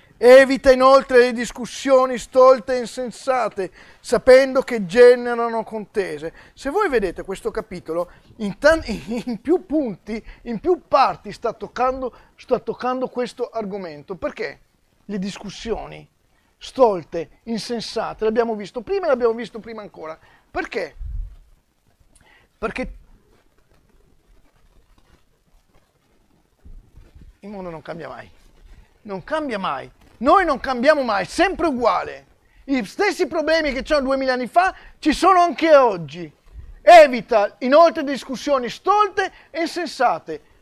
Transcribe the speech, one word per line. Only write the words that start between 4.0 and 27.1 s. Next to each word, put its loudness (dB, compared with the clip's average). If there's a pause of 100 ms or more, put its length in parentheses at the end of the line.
sapendo 4
che -6
generano 4
contese. -8 (200)
Se -10
voi -2
vedete -2
questo -8
capitolo, -8 (260)
in -8
tan-, 2
<laughs> -
in -8
più -2
punti, -6 (200)
in -10
più -2
parti -2
sta -8
toccando, -6 (220)
sta -4
toccando -6
questo -8
argomento. -12
Perché? -10 (460)
Le -8
discussioni -12 (520)
stolte, -2
insensate, -8
l'abbiamo 0
visto -12
prima -6
e -2
l'abbiamo 0
visto -12
prima -16
ancora. -16 (320)
Perché? -8 (1600)
Perché -10 (4000)